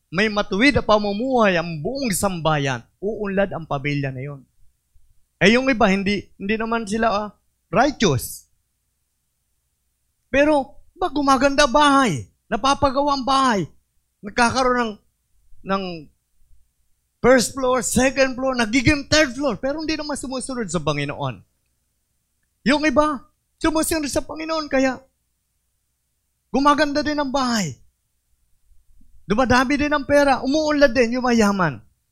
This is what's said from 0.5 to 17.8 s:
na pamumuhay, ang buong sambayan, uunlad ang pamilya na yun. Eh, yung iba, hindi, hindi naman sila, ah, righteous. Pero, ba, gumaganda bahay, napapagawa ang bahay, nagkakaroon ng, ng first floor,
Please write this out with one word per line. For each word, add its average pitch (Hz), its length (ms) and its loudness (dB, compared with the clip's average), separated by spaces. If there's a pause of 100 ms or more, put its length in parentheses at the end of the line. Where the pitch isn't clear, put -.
na 233 80 0
pamumuhay, 214 720 2
ang 165 240 -4
buong 247 300 -4
sambayan, 151 720 -2 (160)
uunlad 202 560 -4
ang 165 100 -10
pamilya 143 460 -4
na 131 100 -10
yun. 139 220 -12 (960)
Eh, 196 160 6
yung 262 160 2
iba, 226 160 2
hindi, 196 400 0 (100)
hindi 196 220 -4
naman 226 260 -4
sila, 226 240 -2
ah, 208 200 -2 (420)
righteous. 202 800 0 (1800)
Pero, 285 540 2 (160)
ba, 370 100 -2
gumaganda 277 640 2
bahay, 269 560 2 (240)
napapagawa 277 680 0
ang 262 80 -8
bahay, 262 380 2 (580)
nagkakaroon 247 640 0
ng, 226 100 -4 (720)
ng 196 220 -4 (1300)
first 247 320 4
floor, 254 320 -2